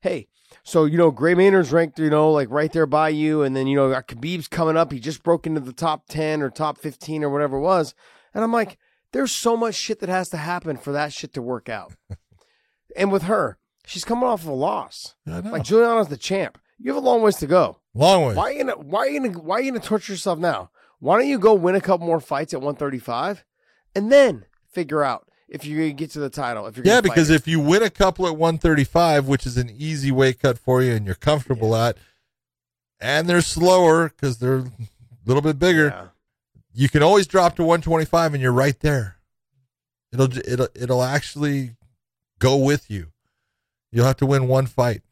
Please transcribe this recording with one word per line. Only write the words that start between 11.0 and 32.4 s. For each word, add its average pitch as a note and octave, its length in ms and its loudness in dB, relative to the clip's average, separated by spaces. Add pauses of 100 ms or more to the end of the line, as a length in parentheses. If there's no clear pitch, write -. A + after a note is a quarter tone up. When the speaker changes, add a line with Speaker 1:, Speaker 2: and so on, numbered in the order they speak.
Speaker 1:
shit - 220 -16
to C3+ 80 -8
work A#2+ 260 -8
out." G#2 260 -12 (160)
Speaker 2:
<laughs> G2 60 -12 (800)
Speaker 1:
And G3 160 0
with F#3+ 120 -2
her, F3+ 340 -2 (260)
she's - 200 -14
coming A#3+ 200 -4
off A3+ 180 -2
of E3 60 -12
a D3 60 -6
loss. D#3 600 -6 (120)
Speaker 2:
I E3+ 160 -10
know. G#3+ 100 -10
Speaker 1:
Like, D#3+ 100 -4
Juliana's A3+ 460 2
the C#3+ 80 -8
champ. F#3 420 -6 (220)
You B3+ 140 -4
have C#4+ 80 -4
a - 40 -10
long A#3+ 160 2
ways G#3+ 160 4
to D#3 80 -6
go. D3+ 320 2 (160)
Speaker 2:
Long E3+ 320 4
way. A2+ 80 -2
Speaker 1:
Why D3 100 0
are C4 80 -4
you D4 120 -4
gonna, B3 140 -6
why D3+ 220 -4
are C4+ 80 0
you D4 120 -4
gonna, G#3 180 -4
why E3 180 -4
are A#3 40 -2
you C4+ 120 -4
gonna A#3 120 -8
torture G#3 280 -4
yourself F3+ 260 -4
now? C#3 320 -2 (300)
Why D#3+ 180 2
don't C4+ 100 2
you C#4 100 0
go G#3+ 160 6
win F3+ 200 2
a G3 60 2
couple F3 260 -2
more E3 140 0
fights D3+ 340 -6
at C#3 60 -6
one C#3+ 160 -6
thirty-five C#3 680 -6 (500)
and G#3 180 0
then B3 320 4 (260)
figure D3+ 320 -2
out B2+ 260 -4 (200)
if C#3+ 160 -14
you're D3+ 160 -6
gonna D#3 120 -2
get C#3+ 200 -10
to D3+ 80 -10
the C#3 100 -6
title, A#2+ 360 -8
if A2 100 -16
you're B2 100 -12
Speaker 2:
Yeah, G3+ 140 6
Speaker 1:
gonna - 80 -2
fight D#3 60 -2
Speaker 2:
because D#3 160 4
Speaker 1:
it? D#3+ 60 8
Speaker 2:
if D3+ 120 -2
you D#3+ 120 0
win E3+ 220 4
a G#3 80 0
couple F#3 380 0
at D#3 80 -4
one D#3+ 220 0
thirty-five, D#3 680 2
which C3+ 200 0
is A#2+ 100 -6
an A#2+ 140 -4
easy C#3 420 -4
weight C3 280 2
cut B2 180 0
for B2+ 240 2
you B2+ 100 2
and A2 140 -2
you're F#2 100 -4
comfortable C3 540 -2
Speaker 1:
Yeah. A2+ 180 0
Speaker 2:
at, A2+ 80 -4 (1040)